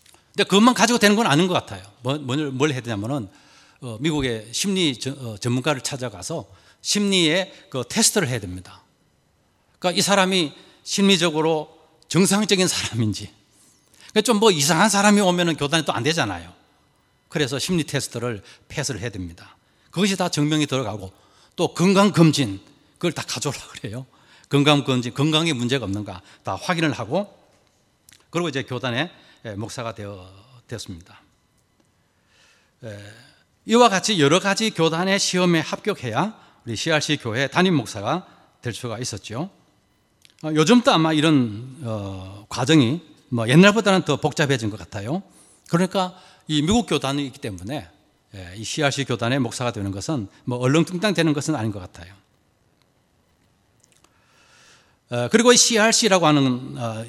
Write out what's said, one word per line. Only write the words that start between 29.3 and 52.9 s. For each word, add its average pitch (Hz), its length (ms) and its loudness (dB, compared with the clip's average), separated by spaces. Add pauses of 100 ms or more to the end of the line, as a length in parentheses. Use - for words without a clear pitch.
예, 113 60 -10
목사가 110 420 -10
되어-, 101 360 -16 (380)
되었습니다. 95 540 -16 (1600)
예, 104 160 -14 (640)
이와 226 240 6
같이 190 300 0
여러 147 200 4
가지 202 320 -2
교단의 165 480 0
시험에 180 400 2
합격해야 160 800 -4 (260)
우리 117 100 -8
씨알씨 151 420 0
교회 123 300 -4
담임 180 280 2
목사가 120 520 -4 (340)
될 117 120 -6
수가 113 260 -10
있었죠. 120 500 -8 (920)
어, 156 100 -6
요즘도 226 380 6
아마 160 220 2
이런, 131 680 2
어, 98 640 -10
과정이 139 520 4 (280)
뭐 113 180 -2
옛날보다는 190 560 6
더 139 140 0
복잡해진 135 520 -2
것 101 100 -8
같아요. 110 440 -8 (460)
그러니까 180 500 -2 (280)
이 151 140 0
미국 208 240 2
교단이 139 420 -2
있기 117 120 -16
때문에, 101 500 -10 (460)
예, 92 220 -16
이 110 60 -12
씨알씨 139 420 -2
교단의 120 340 -2
목사가 120 320 -4
되는 101 200 -6
것은 98 360 -6 (180)
뭐 123 140 -4
얼렁뚱땅 170 540 0
되는 160 200 0
것은 147 220 -4
아닌 110 160 -4
것 98 80 -12
같아요. 90 340 -18 (3000)